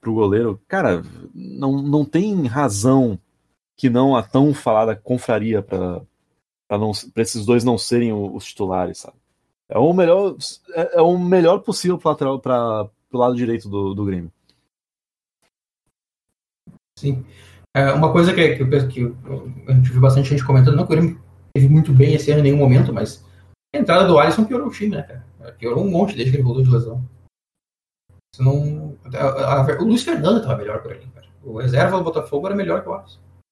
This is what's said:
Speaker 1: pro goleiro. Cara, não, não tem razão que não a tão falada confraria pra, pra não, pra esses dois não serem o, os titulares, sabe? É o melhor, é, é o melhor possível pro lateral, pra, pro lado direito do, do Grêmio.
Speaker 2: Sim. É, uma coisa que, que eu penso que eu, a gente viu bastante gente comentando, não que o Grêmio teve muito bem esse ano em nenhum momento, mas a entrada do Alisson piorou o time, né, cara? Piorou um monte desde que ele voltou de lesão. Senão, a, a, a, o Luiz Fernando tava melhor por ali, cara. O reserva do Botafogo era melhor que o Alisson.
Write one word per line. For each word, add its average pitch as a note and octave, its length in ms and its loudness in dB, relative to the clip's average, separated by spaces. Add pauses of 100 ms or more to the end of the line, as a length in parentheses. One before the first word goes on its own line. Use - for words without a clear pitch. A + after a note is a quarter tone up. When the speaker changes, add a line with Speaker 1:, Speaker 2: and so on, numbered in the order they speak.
Speaker 1:
pro A2+ 140 -4
goleiro. G#2+ 520 0
Cara, A#2+ 380 -2 (280)
não, C3+ 480 -6
não C#3+ 240 0
tem F3+ 420 -2
razão B2 720 0 (600)
que C3 120 0
não B2+ 280 2
a A2+ 80 0
tão C#3 280 2
falada A2 440 0
confraria A2 640 -4
pra, F2+ 380 -8 (640)
pra G#2 120 -4
não, G#2+ 120 -2 (240)
pra A2+ 80 -2
esses A2 240 -6
dois A#2+ 160 2
não A#2+ 160 0
serem A#2+ 340 -2
o, G2+ 220 -6
os G#2 120 -14
titulares, F#2 520 -6
sabe? - 180 -20 (520)
É - 100 -4
o D3 140 4
melhor, F3+ 420 2 (400)
é, E3+ 240 -2
é - 20 6
o F3 160 4
melhor F3+ 440 2
possível F3+ 360 -4
pro - 120 -4
lateral, C3+ 320 -2
pra, A2+ 480 -2 (200)
pro A#2+ 120 -8
lado B2 160 2
direito A#2 320 -4
do, G2 260 -4
do G#2 100 -6
Grêmio. F2+ 280 -6 (2750)
Speaker 2:
Sim. C3+ 260 -6 (500)
É, C#3 180 0
uma D3 200 0
coisa E3+ 220 4
que, E3 220 2
que C#3 60 -4
eu B2+ 60 0
penso C3+ 200 0
que - 120 -8
eu, A#2+ 160 -4 (500)
a C3+ 60 -2
gente C3 180 4
viu B2+ 100 0
bastante C3+ 280 4
gente C#3+ 160 -2
comentando, C3+ 320 6
não F3 100 0
que - 60 -2
o D#3 40 2
Grêmio E3 260 0 (320)
teve C3+ 140 4
muito D#3 240 4
bem C#3 220 6
esse D3 160 -2
ano D3 100 4
em - 20 2
nenhum C#3 160 4
momento, B2+ 340 4
mas G#2+ 320 -8 (500)
a D4 40 -2
entrada F#3+ 280 4
do E3+ 120 6
Alisson G#3+ 260 4
piorou C4 220 -4
o - 60 -8
time, G#3 240 -6
né, - 60 -10
cara? - 220 -18 (280)
Piorou A#2+ 320 -4
um G3 60 0
monte F3+ 240 0
desde B2 160 -2
que C3+ 60 2
ele B2+ 80 0
voltou B2+ 180 0
de C3 80 4
lesão. - 320 0 (1300)
Senão, D3 640 -2 (160)
a, - 40 -8
a, C3+ 440 0
a, - 180 -2
o F3 40 -2
Luiz A3+ 180 0
Fernando G#3+ 400 0
tava - 140 -4
melhor G2+ 260 -8
por - 100 -14
ali, - 140 -18
cara. - 200 -20 (160)
O A2 160 -14
reserva D3+ 380 0
do F3 80 -2
Botafogo D#3+ 440 -6
era G3+ 80 -4
melhor E3+ 260 -4
que - 60 -14
o D3 40 -8
Alisson. - 280 -14 (320)